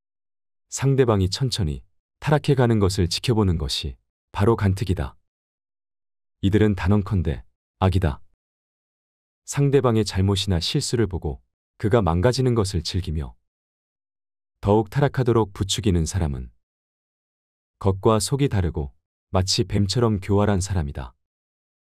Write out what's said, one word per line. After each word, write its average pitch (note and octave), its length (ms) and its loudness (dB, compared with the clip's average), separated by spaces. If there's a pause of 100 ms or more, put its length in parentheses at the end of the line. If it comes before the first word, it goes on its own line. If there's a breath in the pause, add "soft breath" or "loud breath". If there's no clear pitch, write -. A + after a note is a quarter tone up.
(680)
상대방이 A#2+ 600 2
천천히 D#2 540 -4 (360)
타락해가는 C3 600 2
것을 F#2+ 280 2
지켜보는 G#2 500 0
것이 C#2 400 -6 (340)
바로 G#2+ 240 2
간특이다. F#2+ 600 -2 (1300)
이들은 G#2 340 2
단언컨대 F#2 680 0 (360)
악이다. F2+ 420 0 (1200)
상대방의 B2+ 600 2
잘못이나 F#2+ 540 0
실수를 A#2+ 480 -2
보고 D#2 340 -8 (360)
그가 A2+ 240 2
망가지는 A#2 540 2
것을 F#2+ 280 -2
즐기며 D#2 520 -6 (1300)
더욱 G#2+ 280 2
타락하도록 A#2 640 0
부추기는 F2+ 520 0
사람은 C#2 460 -4 (1300)
겉과 G#2 400 2
속이 C3+ 300 0
다르고 E2 440 -2 (360)
마치 F#2+ 360 0
뱀처럼 G#2 560 0
교활한 G2+ 400 2
사람이다. C#2+ 520 -6 (760)